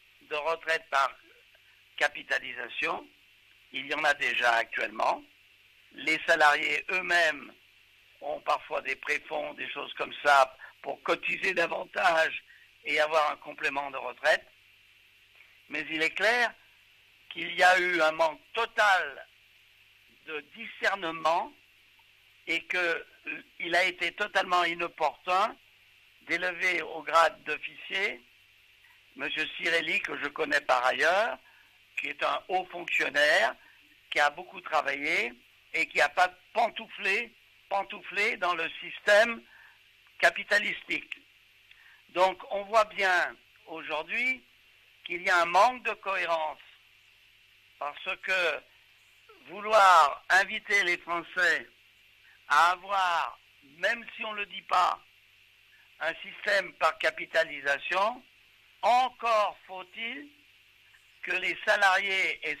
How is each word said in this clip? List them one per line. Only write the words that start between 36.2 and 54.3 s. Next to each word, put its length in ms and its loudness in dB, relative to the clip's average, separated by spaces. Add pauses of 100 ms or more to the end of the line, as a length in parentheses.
pantouflé, 800 -2 (360)
pantouflé 680 -4
dans 180 -2
le 140 -4 (120)
système 600 2 (760)
capitalistique. 960 0 (1000)
Donc 240 2 (120)
on 140 -4
voit 220 2
bien 500 0 (300)
aujourd'hui 760 -6 (640)
qu'il 180 -10
y 80 0
a 120 6
un 40 4
manque 380 4
de 80 -2
cohérence, 680 -2 (1200)
parce 440 -8
que 380 0 (880)
vouloir 800 6
inviter 560 0
les 140 0
Français 680 -2 (800)
à 240 4
avoir, 640 -2 (400)
même 260 -2 (120)
si 80 -12
on 80 -8